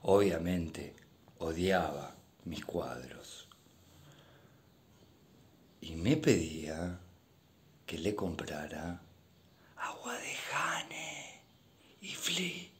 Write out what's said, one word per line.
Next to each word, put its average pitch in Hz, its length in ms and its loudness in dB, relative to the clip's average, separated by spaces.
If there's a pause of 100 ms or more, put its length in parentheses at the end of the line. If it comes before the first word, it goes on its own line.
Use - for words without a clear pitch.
Obviamente, 87 880 4 (440)
odiaba 82 760 2 (280)
mis 82 200 -6
cuadros. 64 880 -8 (2250)
Y 80 140 -10
me 90 200 6
pedía 80 840 2 (880)
que 82 100 -6
le 87 160 0
comprara 82 880 -4 (760)
agua - 380 -6
de - 220 -6
Jane - 1040 -4 (600)
y 190 80 -10
Flea. 175 580 -2 (120)